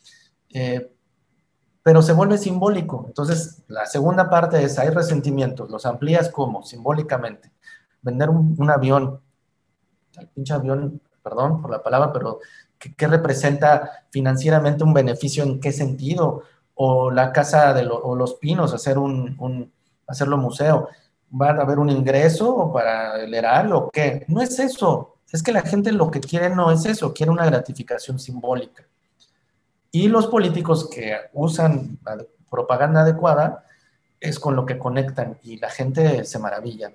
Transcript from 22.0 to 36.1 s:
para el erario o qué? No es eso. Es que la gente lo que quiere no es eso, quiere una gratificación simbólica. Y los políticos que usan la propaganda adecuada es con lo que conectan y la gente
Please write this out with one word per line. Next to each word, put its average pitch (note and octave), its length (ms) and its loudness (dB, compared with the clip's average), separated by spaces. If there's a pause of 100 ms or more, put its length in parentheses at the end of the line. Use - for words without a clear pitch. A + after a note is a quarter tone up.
para A2+ 500 -2
el A2 120 -10
erario C#3 440 2
o - 120 -2
qué? C#3+ 380 -2
No F3+ 120 0
es B3+ 180 -2
eso. B3 580 0 (140)
Es D#3+ 120 -6
que A#3 100 0
la G3+ 80 2
gente G3+ 320 0
lo D#3+ 180 2
que D3 100 -4
quiere F3 280 -2
no F3+ 220 2
es D#3+ 160 2
eso, G#3+ 260 -2
quiere D#3 180 0
una E3+ 140 2
gratificación B2+ 760 -2
simbólica. B2 640 -6 (1080)
Y F3 180 4
los A3 180 4
políticos E3+ 640 0
que A2 240 -8 (200)
usan D#3 720 0
la G#2+ 200 -12 (260)
propaganda C#3 520 2
adecuada D#3+ 640 0 (540)
es D3 180 -8
con C#3 180 -2
lo B2+ 80 -2
que B2+ 140 -6
conectan B2+ 640 -4
y A2+ 160 -16
la A2 100 -6
gente C3+ 560 0